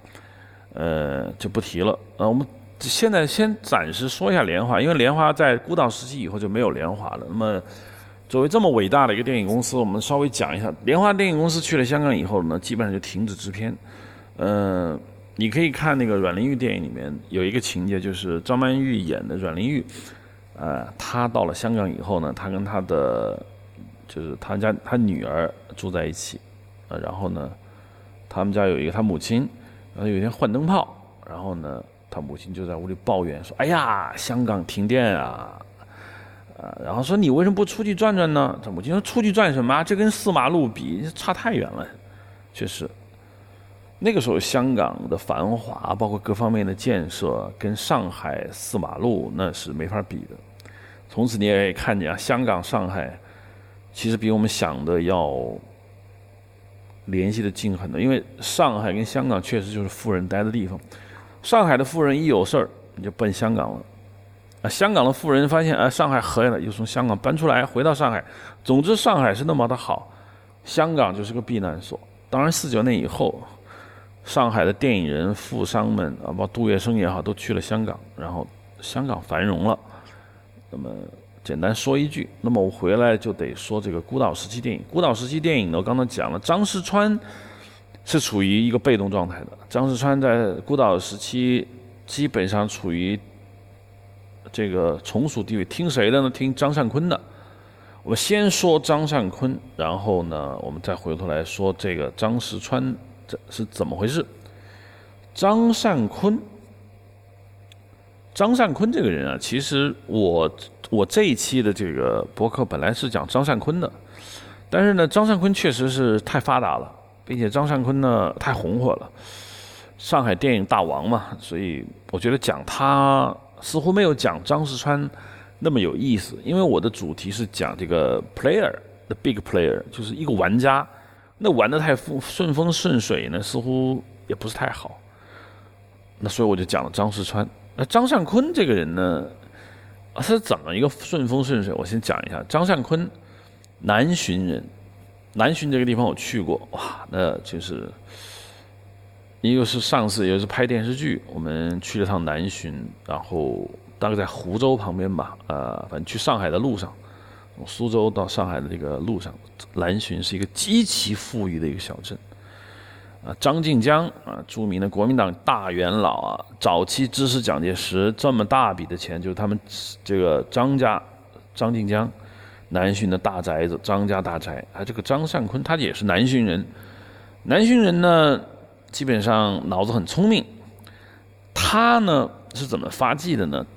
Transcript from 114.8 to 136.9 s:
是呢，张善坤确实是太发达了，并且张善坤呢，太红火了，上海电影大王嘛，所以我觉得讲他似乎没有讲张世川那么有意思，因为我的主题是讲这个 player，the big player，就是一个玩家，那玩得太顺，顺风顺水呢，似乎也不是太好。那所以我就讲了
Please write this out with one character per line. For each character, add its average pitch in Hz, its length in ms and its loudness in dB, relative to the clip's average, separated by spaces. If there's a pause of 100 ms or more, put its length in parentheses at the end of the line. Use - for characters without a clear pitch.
是 202 120 6
呢， 175 120 6
张 208 180 4
善 214 140 4
坤 196 160 4
确 175 160 2
实 127 180 2
是 127 340 4
太 - 180 0
发 127 180 2
达 85 200 0
了， 69 120 -10 (340)
并 127 140 -6
且 113 100 2
张 143 200 2
善 143 140 2
坤 135 180 2
呢， 117 400 4
太 135 120 -2
红 104 280 -2
火 123 140 2
了， - 160 -10 (880)
上 143 260 2
海 107 100 4
电 123 220 2
影 98 80 2
大 104 180 4
王 76 260 -2
嘛， 110 300 0
所 85 200 -8
以 82 260 -4 (260)
我 92 80 -4
觉 120 120 0
得 135 80 2
讲 76 260 -2
他 139 720 2 (240)
似 - 180 -4
乎 160 140 2
没 202 100 4
有 170 120 6
讲 87 280 0
张 147 240 0
世 135 100 -6
川 143 320 0 (520)
那 202 100 2
么 135 80 4
有 87 160 2
意 120 220 2
思， - 260 -4
因 165 140 0
为 190 60 4
我 117 180 4
的 101 80 2
主 90 240 -6
题 92 180 -8
是 107 160 -4
讲 73 300 -4
这 90 100 -6
个 76 360 2 (120)
player，the - 880 0
big 135 120 0
player， 85 480 0 (100)
就 120 100 -10
是 107 120 -8
一 160 100 -6
个 147 80 0
玩 95 260 2
家， 135 260 4 (520)
那 208 140 0
玩 113 200 4
得 151 80 2
太 151 160 2
顺， 139 260 -4
顺 165 340 -2
风 165 180 2
顺 151 280 2
水 67 280 -2
呢， 85 120 -4
似 113 180 -4
乎 131 440 0 (240)
也 - 80 -2
不 - 140 -8
是 110 60 -10
太 - 160 -2
好。 - 280 -14 (1200)
那 104 80 -4
所 117 160 0
以 107 40 4
我 98 80 4
就 90 80 0
讲 80 180 -2
了 67 80 -6